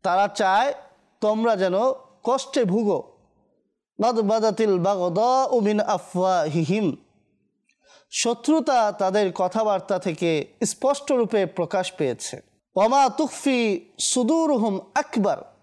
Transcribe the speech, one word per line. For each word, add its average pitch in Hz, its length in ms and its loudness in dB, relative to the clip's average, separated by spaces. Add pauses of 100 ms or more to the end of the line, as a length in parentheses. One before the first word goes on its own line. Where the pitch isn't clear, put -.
তারা 190 260 2
চায় 208 460 0 (460)
তোমরা 220 360 0
যেন 185 180 0 (480)
কষ্টে 262 420 -2
ভুগো। 196 380 0 (1000)
কদ 226 160 2
বাদাতিল 214 580 2
বাগদাউ 208 840 2
মিন 208 200 0
আফওয়াহিহিম, 180 1160 0 (1120)
শত্রুতা 240 840 0
তাদের 190 400 0
কথাবার্তা 196 680 -2
থেকে 165 480 -2 (180)
স্পষ্ট 277 480 -2
রূপে 220 340 0
প্রকাশ 185 460 -4
পেয়েছে। - 480 -6 (360)
ওয়া 208 120 2
মা 269 200 4
তুখফি 247 760 -2 (140)
সুদুরুহুম 247 800 0 (160)
আকবার 202 680 -2